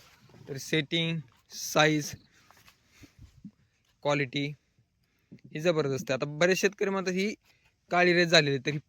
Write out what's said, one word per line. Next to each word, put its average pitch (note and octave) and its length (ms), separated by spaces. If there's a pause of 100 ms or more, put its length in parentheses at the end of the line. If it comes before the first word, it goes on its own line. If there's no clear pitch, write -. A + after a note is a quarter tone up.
(480)
तर C#3+ 80
सेटिंग, E3 600 (320)
साईज, D3+ 600 (1900)
क्वालिटी C#3+ 520 (800)
ही - 280
जबरदस्त C#3+ 500
आहे. C3 80
आता D3 200
बरेच F3 200
शेतकरी G3 320
म्हणतात, F#3 220
"ही F#3+ 220 (560)
काळी F3+ 220
रेत E3+ 140
झालेली D#3+ 240
आहे," C3+ 160
तर D3+ 40
ही D3+ 80 (100)